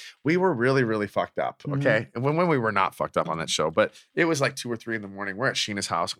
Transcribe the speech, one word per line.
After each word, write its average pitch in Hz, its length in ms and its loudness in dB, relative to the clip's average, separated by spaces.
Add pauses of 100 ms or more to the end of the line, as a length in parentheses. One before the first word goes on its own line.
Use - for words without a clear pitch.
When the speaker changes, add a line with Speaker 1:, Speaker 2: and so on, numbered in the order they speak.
(220)
Speaker 1:
we 165 140 2
were 185 160 2
really, 131 320 2
really 107 240 0
fucked - 320 -4
up, - 220 -4
Speaker 2:
Mm-hmm. 139 180 -4
Speaker 1:
okay? 117 340 2
And 120 80 -4
when, 147 140 0
when 180 100 2
we 156 120 4
were 110 140 0
not 98 220 2
fucked - 220 -4
up 82 120 0
on 80 100 -2
that 80 120 -4
show, 78 220 0
but 107 200 2 (220)
it 165 120 2
was, 156 140 0
like, 131 140 0
two 123 160 -8
or 113 60 -4
three 113 180 -6
in 107 80 -6
the 98 60 -10
morning. 98 280 -8
We're 127 120 0
at 107 80 -2
Sheena's 101 320 -4
house. 90 320 -2